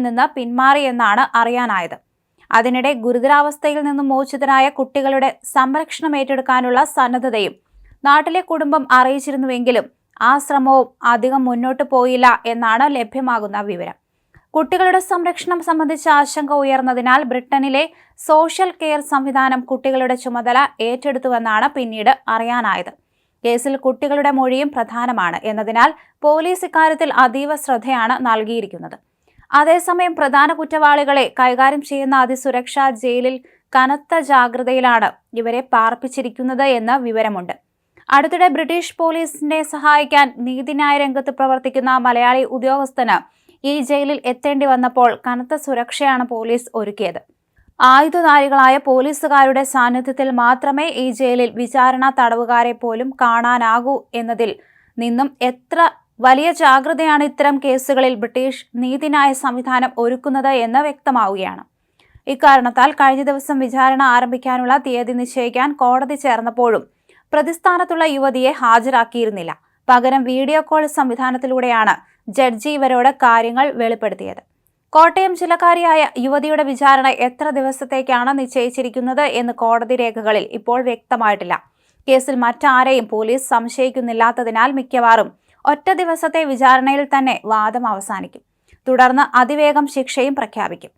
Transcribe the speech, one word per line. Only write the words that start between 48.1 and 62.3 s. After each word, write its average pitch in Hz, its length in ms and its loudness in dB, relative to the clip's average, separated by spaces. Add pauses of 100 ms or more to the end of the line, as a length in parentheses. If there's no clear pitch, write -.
പോലീസുകാരുടെ 269 760 2 (100)
സാന്നിധ്യത്തിൽ 254 540 0 (140)
മാത്രമേ 262 440 0 (180)
ഈ - 20 -2 (140)
ജയിലിൽ 247 300 0 (120)
വിചാരണ 254 440 2 (140)
തടവുകാരെ 240 640 2
പോലും 240 280 -6 (120)
കാണാനാകൂ 240 760 0 (260)
എന്നതിൽ 226 300 -4 (520)
നിന്നും 240 260 -2 (200)
എത്ര 277 400 0 (360)
വലിയ 262 220 6 (140)
ജാഗ്രതയാണ് 285 680 2
ഇത്തരം 285 340 0
കേസുകളിൽ 262 580 0
ബ്രിട്ടീഷ് 254 420 -6 (200)
നീതിന്യായ 277 460 0 (140)
സംവിധാനം 254 480 -2 (120)
ഒരുക്കുന്നത് 262 480 0 (140)
എന്ന് 233 220 2
വ്യക്തമാവുകയാണ്. 208 760 -4 (720)